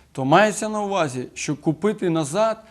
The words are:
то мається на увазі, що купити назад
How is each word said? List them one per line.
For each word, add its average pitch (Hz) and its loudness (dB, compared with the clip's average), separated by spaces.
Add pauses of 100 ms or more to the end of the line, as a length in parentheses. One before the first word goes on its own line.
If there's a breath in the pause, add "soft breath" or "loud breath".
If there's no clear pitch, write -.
(120 soft breath)
то 135 -4
мається 202 4
на 214 -4
увазі, 160 -2 (100)
що - -6
купити 180 -2
назад 165 -2